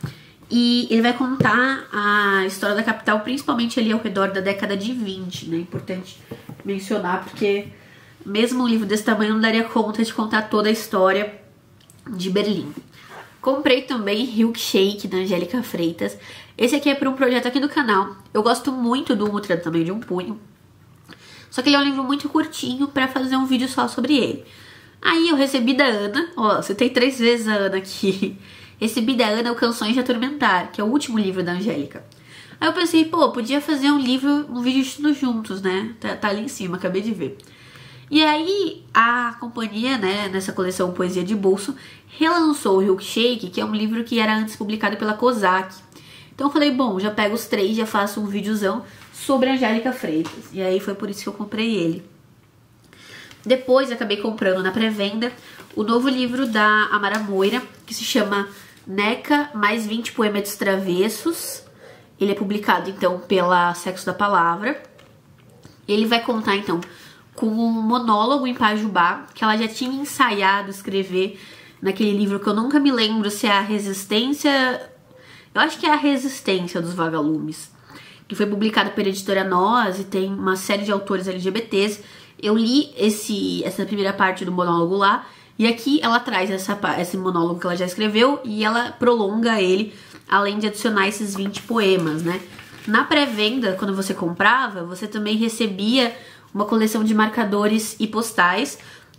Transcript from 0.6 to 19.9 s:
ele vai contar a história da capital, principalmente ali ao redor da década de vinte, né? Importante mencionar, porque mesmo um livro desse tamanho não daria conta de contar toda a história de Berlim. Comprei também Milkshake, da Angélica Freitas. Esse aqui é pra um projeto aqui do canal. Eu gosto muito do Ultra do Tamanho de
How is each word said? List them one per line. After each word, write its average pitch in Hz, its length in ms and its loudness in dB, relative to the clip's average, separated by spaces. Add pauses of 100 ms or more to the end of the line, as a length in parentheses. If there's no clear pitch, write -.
ele 226 120 4
vai 240 100 4
contar 254 800 0
a 202 540 2
história 202 280 -2
da 214 80 0
capital, 220 380 0
principalmente 240 640 -2
ali 220 100 2
ao 220 80 2
redor 196 320 0
da 190 80 -4
década 196 380 -2
de 214 160 -4
vinte, 190 540 -8
né? 165 100 -2
Importante 185 600 -8 (460)
mencionar, 190 640 -4
porque 202 420 -2 (580)
mesmo 240 380 0
um 240 40 2
livro 220 200 2
desse 208 160 0
tamanho 214 300 2
não 220 80 2
daria 226 240 2
conta 220 380 0
de 226 100 -2
contar 220 300 -2
toda 208 260 0
a - 20 4
história 202 680 0 (680)
de 185 200 -6
Berlim. 185 440 -2 (680)
Comprei 269 400 2
também 214 460 -2
Milkshake, 208 800 2
da 185 100 -4
Angélica 185 440 -2
Freitas. 175 560 -4 (400)
Esse 247 200 2
aqui 285 120 0
é 277 60 4
pra 269 140 0
um 262 40 0
projeto 247 340 2
aqui 247 120 0
do 285 100 0
canal. 214 460 0 (180)
Eu 214 80 2
gosto 240 300 2
muito 254 460 0
do 208 120 0
Ultra 202 280 0
do 170 60 -8
Tamanho 165 220 0
de 175 60 -2